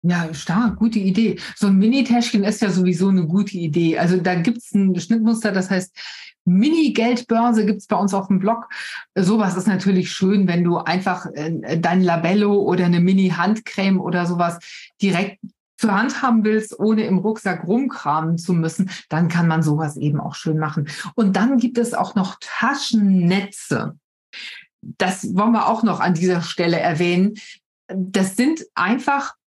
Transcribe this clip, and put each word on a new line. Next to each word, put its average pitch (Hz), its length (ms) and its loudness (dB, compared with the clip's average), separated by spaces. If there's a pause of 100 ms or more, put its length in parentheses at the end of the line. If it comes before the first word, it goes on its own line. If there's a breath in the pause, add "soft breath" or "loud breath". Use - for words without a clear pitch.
Ja, 170 320 -2
stark, 196 440 -2
gute 220 220 0
Idee. 196 400 0 (160 loud breath)
So 208 120 0
ein 196 100 6
Mini-Täschchen 233 680 2
ist 208 180 -2
ja 208 80 0
sowieso 180 400 2
eine 180 160 2
gute 190 320 0
Idee. 165 400 0
Also 175 200 2
da 180 180 0
gibt's 233 380 -2
ein 190 260 2
Schnittmuster, 226 520 0
das 190 180 -2
heißt 185 260 -2 (500 loud breath)
Mini-Geldbörse, 233 1200 2
gibt's 208 220 -2
bei 202 100 0
uns 202 160 0
auf 190 140 -4
dem 190 120 2
Blog. 226 300 -2 (440 loud breath)
Sowas 190 440 0
ist 185 100 -2
natürlich 190 440 2
schön, 190 360 2
wenn 175 160 2
du 170 140 2
einfach, 180 560 -2
äh, 160 440 -6
dein 175 240 2
Labello 185 600 2
oder 180 240 2
eine 175 160 4
Mini-Handcreme 190 960 0
oder 175 260 -2
sowas 175 340 -2 (420 loud breath)
direkt 190 380 0 (400)
zur 202 180 2
Hand 226 240 -2
haben 233 220 2
willst, 214 340 0
ohne 214 280 2
im 190 140 2
Rucksack 190 460 -4
rumkramen 165 720 -2
zu 180 160 -2
müssen, 165 380 -2 (160 loud breath)
dann 165 220 0
kann 170 180 0
man 165 160 2
sowas 151 320 0
eben 147 240 -2
auch - 160 -8
schön 156 220 -2
machen. 151 320 -4 (260 loud breath)
Und 190 220 2
dann 247 200 2
gibt 240 200 0
es 233 160 -2
auch - 220 -4
noch 185 260 -2
Taschennetze. 196 1600 0 (840 loud breath)
Das - 540 -4
wollen 214 180 2
wir 214 140 0
auch 226 160 0
noch 190 180 0
an 180 120 2
dieser 175 280 0
Stelle 170 380 -2
erwähnen. 175 560 2 (520 loud breath)
Das 190 480 -2
sind 302 300 0 (100)
einfach 269 600 -2 (120)